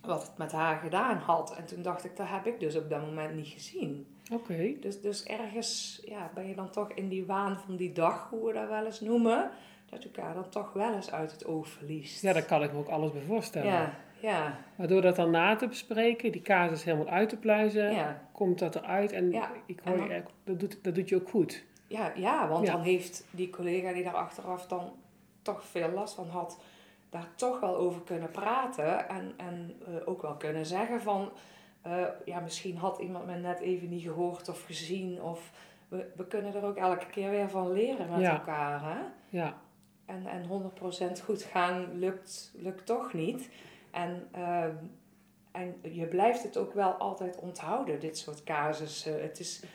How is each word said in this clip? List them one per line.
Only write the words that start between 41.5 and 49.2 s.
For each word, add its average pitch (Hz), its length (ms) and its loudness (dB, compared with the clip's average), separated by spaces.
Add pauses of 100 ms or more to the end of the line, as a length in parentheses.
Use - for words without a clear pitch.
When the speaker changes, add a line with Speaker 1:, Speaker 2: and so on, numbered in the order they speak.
Speaker 1:
lukt, - 580 -4
lukt 185 280 -8
toch - 280 0
niet. 175 360 -2 (460)
En, 175 360 -4
ehm, 175 440 0 (760)
en 180 300 -8
je 165 240 -4
blijft 196 380 4
het - 140 -4
ook 190 160 -2
wel 196 180 4
altijd 185 480 -4
onthouden, 175 600 -4
dit 156 180 -6
soort - 260 -10
casussen. 151 800 -2